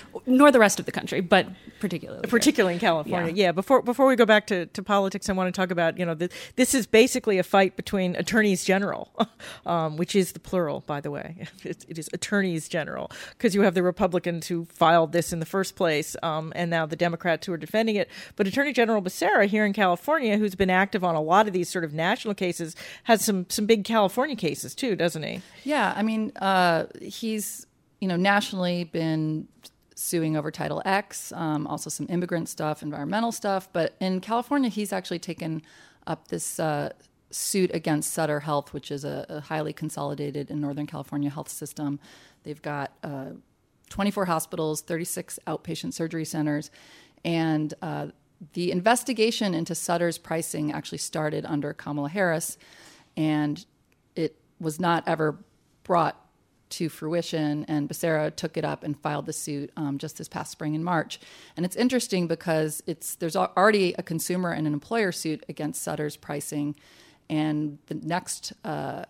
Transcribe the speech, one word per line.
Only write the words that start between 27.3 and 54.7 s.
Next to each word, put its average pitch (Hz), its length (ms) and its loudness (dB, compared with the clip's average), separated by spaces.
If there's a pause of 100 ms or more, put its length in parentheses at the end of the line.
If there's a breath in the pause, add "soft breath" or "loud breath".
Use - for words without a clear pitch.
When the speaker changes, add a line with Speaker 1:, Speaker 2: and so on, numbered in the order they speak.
Speaker 3:
you 190 80 -2
know, 175 80 0
nationally 185 680 2
been 160 640 -2 (480)
suing 160 380 -2
over 151 160 -2
Title 151 360 -4
X, - 460 -2
um, 151 340 -2
also 151 240 -8
some - 180 -8
immigrant 175 400 -2
stuff, 151 340 -6
environmental 156 500 -4
stuff. 196 400 -2
But 165 280 0
in 185 220 0
California, 247 480 0
he's 202 240 -4
actually 185 240 -6
taken 160 420 -6 (460 soft breath)
up - 220 -8
this, - 300 -6
uh, 151 320 -2 (400)
suit - 440 0
against 160 400 -2
Sutter 151 260 0
Health, 147 320 -2
which - 180 -10
is 143 140 -8
a, 143 240 -6
a 151 140 -10
highly 156 320 -4
consolidated 147 760 -6
in 151 100 -6
Northern 147 260 -6
California 143 420 -6
health 147 220 -8
system. 143 480 -6 (460 soft breath)
They've 151 180 -12
got, 143 300 -6 (100)
uh, 135 300 -8 (580)
twenty-four 202 360 0
hospitals, 160 540 -2
thirty-six - 640 -6
outpatient 165 480 -6
surgery 165 300 -4
centers. 151 460 -2 (540 soft breath)
And, 160 580 0
uh, 147 260 -6 (440)
the 175 180 -2
investigation 220 840 2
into 165 200 -2
Sutter's 170 440 0
pricing 160 520 -4
actually 151 280 -8
started 156 480 -4
under 147 260 -4
Kamala 147 380 -6
Harris, 170 480 0 (580 soft breath)
and 151 480 0 (500)
it 160 220 -4 (240)
was 160 180 -4